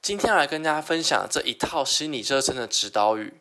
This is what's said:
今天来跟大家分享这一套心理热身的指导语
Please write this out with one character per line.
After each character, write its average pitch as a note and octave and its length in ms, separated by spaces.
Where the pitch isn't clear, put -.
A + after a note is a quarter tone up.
今 G3+ 160
天 A3 180
来 D3 100
跟 D#3 160
大 D#3+ 80
家 D3+ 100
分 E3 220
享 A2 260
这 - 120
一 A#2+ 140
套 - 280
心 D#3 300
理 B2+ 80
热 C3+ 200
身 C3 140
的 A#2 140
指 - 220
导 G#2+ 260
语 G#2+ 240